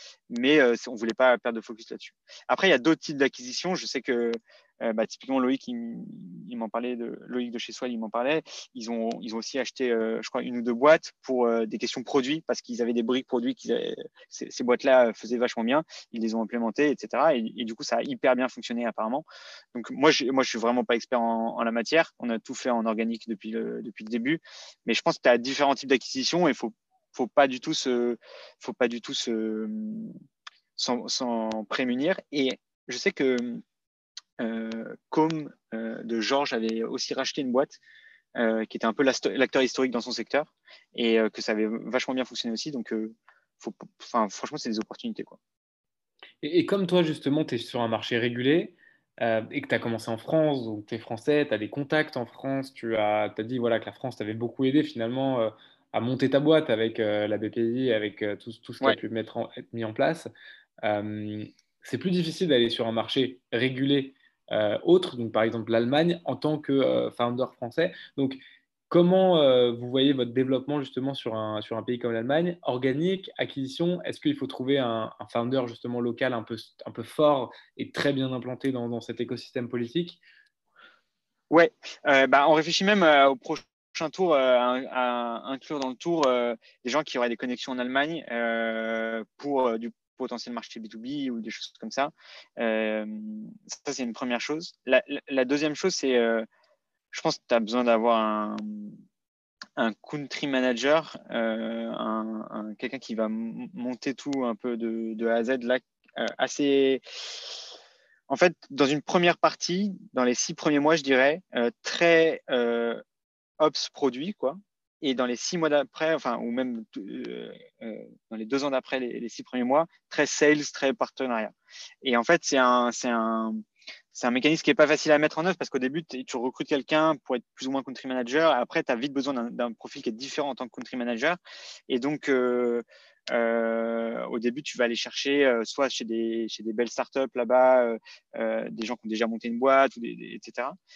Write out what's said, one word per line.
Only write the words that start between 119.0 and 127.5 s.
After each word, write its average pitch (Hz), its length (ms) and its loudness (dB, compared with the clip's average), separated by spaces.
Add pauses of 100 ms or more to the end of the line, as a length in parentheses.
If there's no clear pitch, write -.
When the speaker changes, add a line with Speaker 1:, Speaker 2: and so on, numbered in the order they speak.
Speaker 1:
les 117 80 -8
six - 140 -14
premiers 127 200 -4
mois, 143 240 2 (220)
très - 160 2
sales, 151 360 4 (120)
très 135 200 0
partenariat. 120 600 -4 (480)
Et 127 160 2
en 117 60 4
fait, 165 200 4
c'est 143 140 2
un, 123 340 6
c'est - 160 -4
un, 113 480 0 (560)
c'est - 160 -2
un 120 40 2
mécanisme 147 300 2
qui 151 100 2
est 131 40 6
pas 151 120 8
facile 151 260 4
à 147 40 6
mettre 151 200 2
en 160 80 0
œuvre 185 100 2
parce - 140 -6
qu'au 135 100 -2
début, 135 240 -2
t'es, 127 220 -10
tu - 100 -10
recrutes 127 320 -4
quelqu'un 156 560 2
pour 127 140 -2
être 117 80 -6 (100)